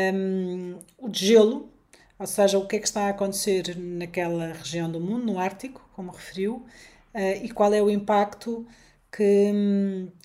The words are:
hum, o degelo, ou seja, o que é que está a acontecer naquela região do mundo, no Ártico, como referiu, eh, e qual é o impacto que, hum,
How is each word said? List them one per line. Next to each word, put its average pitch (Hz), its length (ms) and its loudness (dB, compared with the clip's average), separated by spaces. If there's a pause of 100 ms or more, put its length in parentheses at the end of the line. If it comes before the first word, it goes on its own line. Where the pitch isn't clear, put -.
(140)
hum, 185 640 -4 (180)
o 254 120 -12
degelo, 214 600 4 (500)
ou 196 80 -8
seja, 196 320 4
o 196 80 -2
que 220 100 -2
é - 20 0
que 220 80 -8
está 202 200 -2
a 202 40 0
acontecer 196 680 -2
naquela 175 760 -4
região 165 380 -6
do 165 100 -6
mundo, 226 260 -4
no 196 120 -2
Ártico, 196 480 -6 (100)
como 180 160 -10
referiu, 196 520 -6 (480)
eh, 196 320 -2
e 220 60 -8
qual 208 240 4
é 208 80 4
o 208 80 4
impacto 208 760 0 (460)
que, 202 420 4
hum, 196 560 2 (160)